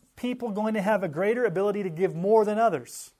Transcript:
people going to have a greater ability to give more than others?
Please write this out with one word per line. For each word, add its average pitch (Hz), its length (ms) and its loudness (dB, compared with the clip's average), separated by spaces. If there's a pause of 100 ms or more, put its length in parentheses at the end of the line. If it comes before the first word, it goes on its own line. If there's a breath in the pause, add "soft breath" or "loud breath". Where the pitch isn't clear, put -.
(160)
people 247 360 -6
going 214 240 -2
to 214 60 -2
have 196 220 0
a 190 40 -4
greater 202 380 0
ability 202 380 0
to 190 60 -2
give 160 260 -2
more 208 300 4
than 214 140 -2
others? 170 600 -2